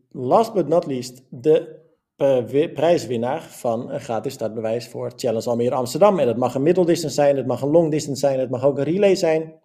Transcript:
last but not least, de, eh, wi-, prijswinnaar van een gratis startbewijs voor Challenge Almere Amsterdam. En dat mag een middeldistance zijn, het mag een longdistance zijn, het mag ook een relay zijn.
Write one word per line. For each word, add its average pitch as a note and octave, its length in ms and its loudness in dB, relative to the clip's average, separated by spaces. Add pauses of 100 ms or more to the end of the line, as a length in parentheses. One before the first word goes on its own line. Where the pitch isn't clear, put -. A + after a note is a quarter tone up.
(100)
last F#3+ 420 2
but E3+ 160 0
not E3+ 180 2
least, B2+ 440 -8
de, D3+ 460 0 (400)
eh, C3+ 280 2
wi-, C#3 240 0
prijswinnaar C3+ 720 0
van A#2+ 480 -6
een C#3 100 -6
gratis A2 320 -6
startbewijs A2+ 560 -6
voor B2 280 -10
Challenge A2+ 320 -2
Almere A#2+ 260 0
Amsterdam. D#3 440 2
En C#3 80 2
dat A2+ 100 0
mag B2 180 -2
een C3+ 80 -2
middeldistance E3 520 2
zijn, C#3+ 220 4
het B2+ 100 -4
mag B2+ 160 -4
een C#3 80 -2
longdistance D3+ 500 2
zijn, C#3 180 2
het B2+ 120 -2
mag B2+ 140 -2
ook C3+ 140 2
een C#3 60 -2
relay F#3+ 300 2
zijn. D#3+ 400 0 (100)